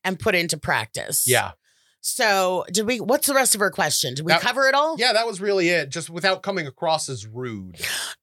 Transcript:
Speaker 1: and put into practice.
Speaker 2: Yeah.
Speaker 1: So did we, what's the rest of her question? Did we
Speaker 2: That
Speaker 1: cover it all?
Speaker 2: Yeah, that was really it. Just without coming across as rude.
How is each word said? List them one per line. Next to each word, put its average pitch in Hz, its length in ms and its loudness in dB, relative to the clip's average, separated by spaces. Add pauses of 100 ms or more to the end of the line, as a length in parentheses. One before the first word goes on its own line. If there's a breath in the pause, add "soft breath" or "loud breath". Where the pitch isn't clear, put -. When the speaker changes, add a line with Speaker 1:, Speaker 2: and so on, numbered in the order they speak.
Speaker 1:
and 185 160 -2
put 202 160 0
into 170 220 0
practice. - 680 -2
Speaker 2:
Yeah. 107 240 2 (500)
Speaker 1:
So 190 720 0
did 208 140 0
we, 240 140 0
what's 233 280 0
the 285 60 2
rest 262 220 4
of 202 60 -2
her 190 100 2
question? 151 420 0
Did 147 120 -6
we 165 60 4
Speaker 2:
That 165 100 6
Speaker 1:
cover 247 260 2
it 269 80 4
all? 311 240 2
Speaker 2:
Yeah, 240 140 4
that 226 140 2
was 190 140 -6
really 196 280 2
it. 160 200 2
Just 165 200 -8
without 185 340 0
coming 180 240 -4
across 156 420 -2
as 110 160 -8
rude. 110 520 -10 (460 loud breath)